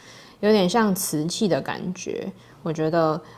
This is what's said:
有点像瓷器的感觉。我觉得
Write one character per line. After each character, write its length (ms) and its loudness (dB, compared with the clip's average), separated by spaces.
有 100 2
点 160 4
像 280 2
瓷 320 -2
器 200 -2
的 140 2
感 320 -8
觉。 400 -8
我 80 -4
觉 160 -2
得 320 2